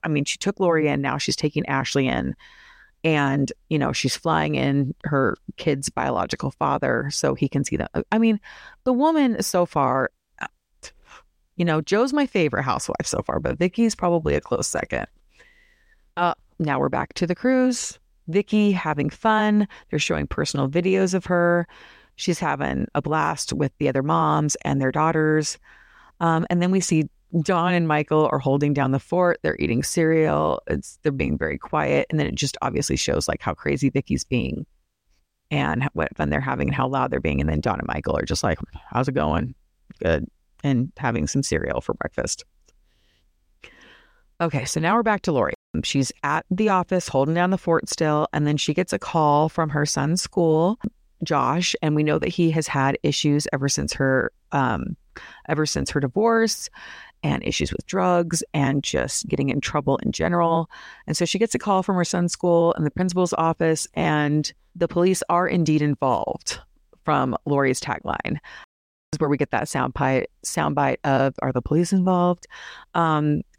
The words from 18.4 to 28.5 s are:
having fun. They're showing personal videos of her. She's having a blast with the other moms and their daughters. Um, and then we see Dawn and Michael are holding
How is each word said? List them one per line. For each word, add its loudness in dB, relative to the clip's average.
having 0
fun. 2
They're -2
showing -2
personal -2
videos 2
of -2
her. 2
She's -2
having -2
a 0
blast -2
with 0
the 2
other 0
moms 2
and 0
their 2
daughters. 2
Um, 2
and 2
then 2
we 4
see 2
Dawn 2
and 2
Michael 2
are 0
holding 2